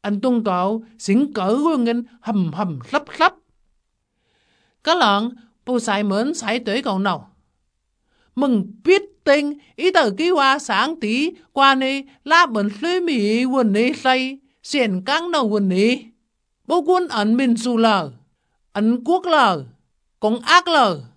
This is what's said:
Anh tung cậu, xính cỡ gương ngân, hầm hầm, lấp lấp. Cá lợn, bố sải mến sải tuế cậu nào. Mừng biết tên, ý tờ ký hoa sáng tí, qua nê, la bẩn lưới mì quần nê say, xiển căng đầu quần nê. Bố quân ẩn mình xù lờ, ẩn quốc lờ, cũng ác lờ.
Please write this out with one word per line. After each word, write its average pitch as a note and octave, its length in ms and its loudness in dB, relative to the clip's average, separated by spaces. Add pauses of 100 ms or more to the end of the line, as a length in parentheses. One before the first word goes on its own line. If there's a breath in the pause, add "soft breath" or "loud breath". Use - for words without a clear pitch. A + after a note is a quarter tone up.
Anh G3+ 200 -4
tung B3 220 0
cậu, G3 400 -2 (160 loud breath)
xính C4 340 0
cỡ G3+ 220 -2
gương D4 280 0
ngân, A#3 200 -2 (180 loud breath)
hầm F#3 320 -2
hầm, E3+ 260 -6 (120)
lấp D4 120 -2 (140)
lấp. F4 160 2 (1500)
Cá D#4+ 120 2
lợn, A3+ 340 2 (360 soft breath)
bố B3 140 0
sải G#3 240 -2
mến G#3+ 300 -2
sải A#3+ 260 -4
tuế A3+ 220 -4
cậu G3 180 -4
nào. F#3 360 -4 (1000)
Mừng A#3+ 360 0 (120)
biết F#4+ 180 4 (220)
tên, C#4+ 340 0 (180 loud breath)
ý F4+ 160 0
tờ D#4+ 260 2
ký E4 120 0
hoa C#4 300 2
sáng C#4 400 -2
tí, B3+ 320 -2 (220 loud breath)
qua C4+ 220 4
nê, C4+ 260 -2 (220 soft breath)
la E4 220 4
bẩn G#3+ 240 -2 (120)
lưới F4 200 0
mì A#3+ 440 0
quần B3+ 280 0
nê A#3+ 200 2
say, C4 460 -2 (240)
xiển G#3+ 420 -2
căng E4 260 -2
đầu C#4+ 160 0
quần G3+ 220 0
nê. G#3 280 2 (680)
Bố E4 140 0
quân F4+ 260 0
ẩn A3+ 300 0
mình B3 200 2
xù A#3 200 -2
lờ, G3+ 340 2 (600)
ẩn A3+ 340 -2
quốc F4+ 200 0
lờ, A#3 380 2 (560)
cũng A3 200 -2
ác F4 280 4
lờ. A3+ 340 2 (160)